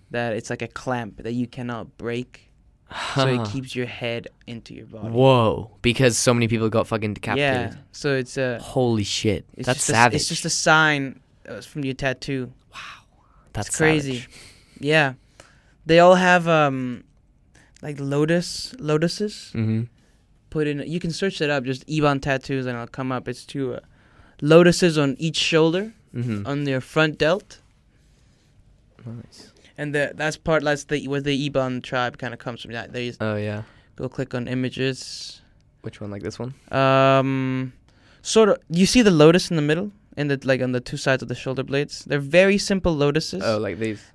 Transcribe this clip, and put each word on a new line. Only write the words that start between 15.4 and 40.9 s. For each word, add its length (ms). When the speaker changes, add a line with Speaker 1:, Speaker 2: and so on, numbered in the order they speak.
Speaker 1:
They 120
all 160
have, 320
um, 560
like, 160
lotus, 800
lotuses. 760
Speaker 2:
Mm-hmm. 300
Speaker 1:
Put 160
in, 200
you 120
can 120
search 280
that 120
up, 120
just 240
Iban 340
tattoos, 460
and 80
it'll 120
come 240
up. 160
It's 180
two, 300
uh, 40
lotuses 540
on 200
each 200
shoulder, 560
Speaker 2:
Mm-hmm. 320
Speaker 1:
on 180
their 160
front 360
delt. 420
Speaker 2:
Nice. 460
Speaker 1:
And 160
the, 220
that's 220
part, 260
that's 220
the, 220
where 140
the 280
Iban 340
tribe 340
kinda 200
comes 240
from. 100
Yeah, 160
there 160
you 160
Speaker 2:
Oh, 160
yeah. 280
Speaker 1:
go 140
click 240
on 140
images. 920
Speaker 2:
Which 200
one, 80
like 140
this 160
one? 140
Speaker 1:
Um, 1040
sort 280
of, 80
you 160
see 160
the 100
lotus 400
in 40
the 60
middle, 300
in 120
the, 140
like, 180
on 100
the 80
two 180